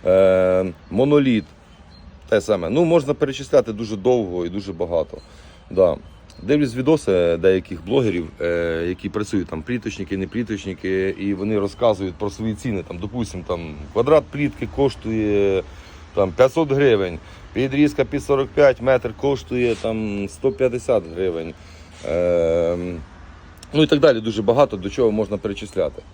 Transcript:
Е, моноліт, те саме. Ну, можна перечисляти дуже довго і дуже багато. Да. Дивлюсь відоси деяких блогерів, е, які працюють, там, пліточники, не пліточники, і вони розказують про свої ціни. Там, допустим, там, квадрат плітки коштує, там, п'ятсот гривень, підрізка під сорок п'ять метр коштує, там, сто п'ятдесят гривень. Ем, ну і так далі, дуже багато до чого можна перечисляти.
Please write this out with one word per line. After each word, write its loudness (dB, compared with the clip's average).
Е, 4
моноліт, 4
те 4
саме. -2
Ну, 2
можна 2
перечисляти 0
дуже -6
довго 0
і -4
дуже -8
багато. -4
Да. 4
Дивлюсь 0
відоси 2
деяких 0
блогерів, 0
е, -2
які -6
працюють, -4
там, -8
пліточники, -8
не -6
пліточники, -4
і -4
вони -2
розказують -2
про -6
свої -6
ціни. -6
Там, -12
допустим, -8
там, -6
квадрат 4
плітки -6
коштує, 0
там, 2
п'ятсот 2
гривень, 2
підрізка 2
під -6
сорок 0
п'ять 4
метр 0
коштує, 0
там, -4
сто -2
п'ятдесят 0
гривень. -4
Ем, 0
ну 4
і 4
так 2
далі, 4
дуже -2
багато 2
до -6
чого 2
можна -2
перечисляти. -6